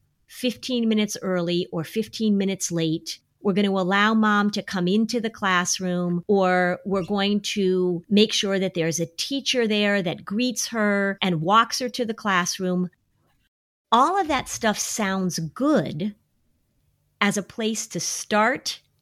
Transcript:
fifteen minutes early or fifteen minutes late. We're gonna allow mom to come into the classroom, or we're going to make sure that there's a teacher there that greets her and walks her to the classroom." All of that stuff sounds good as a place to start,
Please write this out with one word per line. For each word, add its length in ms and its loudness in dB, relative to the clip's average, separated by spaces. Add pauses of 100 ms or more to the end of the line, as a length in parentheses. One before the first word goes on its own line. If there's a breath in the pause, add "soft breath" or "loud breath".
(260)
fifteen 600 -2
minutes 340 0
early 480 0
or 140 -4
fifteen 520 -2
minutes 360 -2
late. 480 -2 (200)
We're 120 0
gonna 180 2
allow 440 2
mom 380 4
to 100 -6
come 260 -2
into 320 0
the 100 -4
classroom, 960 0
or 580 2
we're 200 -2
going 360 0 (140)
to 540 0
make 240 4
sure 260 0
that 160 -2
there's 240 0
a 80 -2
teacher 640 -2
there 340 2
that 220 -4
greets 440 -2
her 540 0
and 180 0
walks 380 4
her 120 -4
to 140 -4
the 100 -4
classroom." 760 -2 (1000)
All 260 4
of 100 0
that 200 -2
stuff 300 -2
sounds 600 -2
good 760 0 (1080)
as 160 2
a 60 -4
place 460 -6
to 120 -6
start, 800 -2 (220)